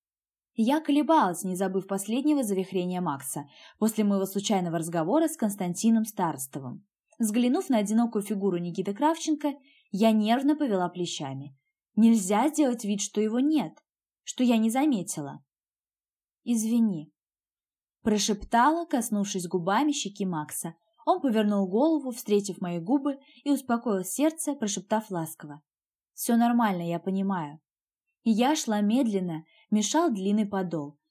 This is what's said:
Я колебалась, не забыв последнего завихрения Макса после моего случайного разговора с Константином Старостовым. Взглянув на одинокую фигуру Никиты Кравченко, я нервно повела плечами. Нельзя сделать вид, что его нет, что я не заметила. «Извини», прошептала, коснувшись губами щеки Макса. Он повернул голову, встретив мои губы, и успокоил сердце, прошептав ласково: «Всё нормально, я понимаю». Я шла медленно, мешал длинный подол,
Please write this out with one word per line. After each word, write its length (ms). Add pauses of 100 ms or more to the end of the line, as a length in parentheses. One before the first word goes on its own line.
(580)
Я 220
колебалась, 640
не 120
забыв 300
последнего 560
завихрения 600
Макса 440 (320)
после 280
моего 200
случайного 520
разговора 500
с 80
Константином 720
Старостовым. 800 (340)
Взглянув 500
на 80
одинокую 460
фигуру 340
Никиты 360
Кравченко, 600 (380)
я 200
нервно 440
повела 320
плечами. 680 (400)
Нельзя 500
сделать 380
вид, 160
что 180
его 220
нет, 320 (500)
что 200
я 140
не 120
заметила. 760 (1040)
«Извини», 640 (920)
прошептала, 840
коснувшись 640
губами 440
щеки 340
Макса. 500 (300)
Он 140
повернул 480
голову, 440
встретив 500
мои 180
губы, 400 (240)
и 80
успокоил 520
сердце, 500
прошептав 580
ласково: 500 (520)
«Всё 240
нормально, 500
я 120
понимаю». 600 (640)
Я 320
шла 260
медленно, 640 (240)
мешал 420
длинный 360
подол, 500 (140)